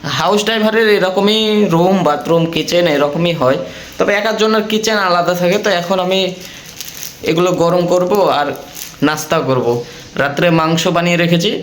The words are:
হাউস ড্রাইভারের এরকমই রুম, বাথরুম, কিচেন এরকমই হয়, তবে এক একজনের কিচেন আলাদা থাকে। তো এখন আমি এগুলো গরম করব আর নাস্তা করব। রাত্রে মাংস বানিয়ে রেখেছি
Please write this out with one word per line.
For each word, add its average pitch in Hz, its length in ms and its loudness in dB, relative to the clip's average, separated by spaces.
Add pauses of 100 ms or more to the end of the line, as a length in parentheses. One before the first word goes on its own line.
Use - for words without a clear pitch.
(180)
হাউস 190 280 2
ড্রাইভারের 220 420 2 (100)
এরকমই 196 420 2 (340)
রুম, 180 220 4 (100)
বাথরুম, 160 360 2 (120)
কিচেন - 300 0 (120)
এরকমই 165 440 0
হয়, 135 180 2 (400)
তবে 220 200 0
এক 208 140 -2
একজনের 214 380 0
কিচেন 214 260 0 (120)
আলাদা 175 320 0
থাকে। 180 240 2
তো 214 40 0 (120)
এখন 180 260 -2
আমি 190 140 0 (1080)
এগুলো 175 200 2 (120)
গরম 175 200 2 (100)
করব 180 200 2 (260)
আর 147 80 0 (600)
নাস্তা 156 300 -2 (100)
করব। 127 180 0 (560)
রাত্রে 139 240 0 (140)
মাংস 165 220 0 (140)
বানিয়ে 175 260 2
রেখেছি 170 280 2 (120)